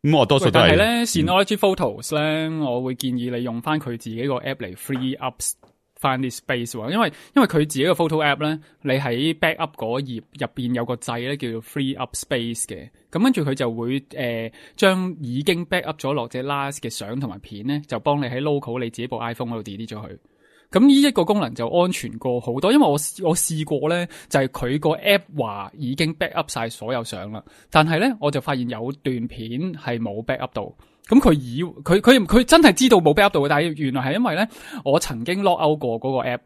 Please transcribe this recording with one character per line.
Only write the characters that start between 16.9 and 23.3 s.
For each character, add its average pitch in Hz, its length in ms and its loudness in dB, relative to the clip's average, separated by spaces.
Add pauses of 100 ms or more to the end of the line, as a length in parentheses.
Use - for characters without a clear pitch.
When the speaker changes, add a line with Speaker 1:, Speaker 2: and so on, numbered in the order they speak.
Speaker 2:
同 139 120 -6
埋 92 100 -12
片 104 260 -14
呢， 147 220 -4
就 120 120 -6
幫 147 200 0
你 139 60 -2
喺 127 160 -6
local 139 400 -4
你 117 80 -6
自 - 80 -14
己 120 100 -8
部 120 120 -8
iPhone 117 320 -6
嗰 110 120 -8
度 - 0 -
delete 107 240 -12
咗 110 180 -12
佢。 - 120 -16 (540)
咁 190 160 4
呢 285 60 10
一 277 180 6
個 185 120 2
功 208 160 2
能 123 140 -4
就 117 160 -4
安 180 220 2
全 113 260 -6
過 123 240 -2
好 127 180 -6
多， 185 140 2
因 294 60 6
為 185 40 8
我， 160 100 4
我 143 40 2 (380)